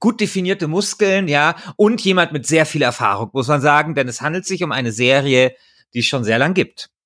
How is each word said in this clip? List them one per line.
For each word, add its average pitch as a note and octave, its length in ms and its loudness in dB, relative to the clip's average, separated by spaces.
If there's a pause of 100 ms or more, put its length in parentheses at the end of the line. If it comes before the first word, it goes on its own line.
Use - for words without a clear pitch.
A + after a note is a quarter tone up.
gut A3 200 0
definierte F#3+ 460 -2
Muskeln, G3 600 -2
ja, D3 260 2 (220)
und G#3+ 240 2
jemand F3+ 320 2
mit C#3 120 -6
sehr D#3+ 220 2
viel C#3+ 160 -2
Erfahrung, A2+ 520 0
muss B2+ 120 -2
man D3 140 0
sagen, D3 340 2
denn C3 140 0
es A#2 120 -12
handelt D#3+ 260 -6
sich F3+ 180 -4
um D3+ 80 -4
eine A#2+ 180 -2
Serie, B2+ 640 2 (400)
die B2+ 60 -2
es A#2 60 0
schon B2+ 180 -2
sehr A2 140 2
lang D#3 160 2
gibt. - 360 -4 (160)